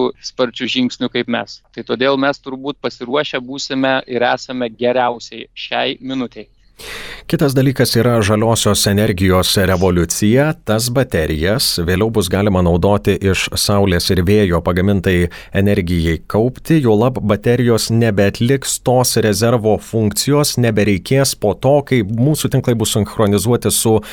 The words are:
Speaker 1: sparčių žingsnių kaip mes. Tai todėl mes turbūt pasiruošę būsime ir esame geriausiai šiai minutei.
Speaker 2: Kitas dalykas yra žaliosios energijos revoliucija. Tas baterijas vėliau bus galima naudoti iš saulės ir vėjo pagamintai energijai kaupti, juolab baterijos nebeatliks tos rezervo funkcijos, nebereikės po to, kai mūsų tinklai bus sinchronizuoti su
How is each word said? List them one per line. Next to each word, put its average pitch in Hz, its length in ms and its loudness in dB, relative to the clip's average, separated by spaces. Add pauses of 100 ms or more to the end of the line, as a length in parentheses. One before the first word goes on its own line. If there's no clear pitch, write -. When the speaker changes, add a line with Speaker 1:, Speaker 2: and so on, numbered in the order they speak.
(160)
Speaker 1:
sparčių - 500 -6
žingsnių 127 480 -4
kaip 120 160 -4
mes. 110 380 -6
Tai 117 160 -14
todėl 131 340 -2
mes 139 240 -2
turbūt 135 400 -12
pasiruošę 135 560 -6
būsime 131 680 -4
ir 120 200 -2
esame 127 440 -4
geriausiai 120 840 -2
šiai 127 480 -6
minutei. 127 480 -10 (760)
Speaker 2:
Kitas 139 280 0
dalykas 131 440 0
yra 117 260 2
žaliosios 107 640 0
energijos 95 720 2
revoliucija. 95 880 2 (160)
Tas 113 260 -2
baterijas 98 880 0
vėliau 90 320 0
bus 107 240 0
galima 98 320 2
naudoti 95 560 2
iš 95 320 0
saulės 101 580 0
ir 92 140 0
vėjo 92 400 2
pagamintai 90 640 2 (220)
energijai 87 720 0
kaupti, 127 580 0
juolab 120 400 2
baterijos 117 720 0
nebeatliks 113 880 0
tos 127 400 2
rezervo 107 560 2
funkcijos, 113 800 0
nebereikės 110 800 0
po 104 160 0
to, 139 320 2
kai 123 200 0
mūsų 120 500 0
tinklai 123 260 2
bus 110 160 -2
sinchronizuoti 104 800 0
su 110 220 2 (160)